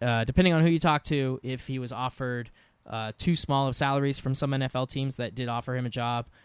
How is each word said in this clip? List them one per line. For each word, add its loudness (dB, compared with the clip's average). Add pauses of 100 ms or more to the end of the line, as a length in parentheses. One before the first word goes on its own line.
uh, 2
depending 4
on 6
who 8
you 4
talk 2
to, 0
if -8
he -4
was -8
offered, -6 (360)
uh, -8
too 0
small 0
of 0
salaries 0
from -2
some -2
N 0
F -4
L -2
teams -4
that -6
did -6
offer -4
him -2
a -6
job, -2 (180)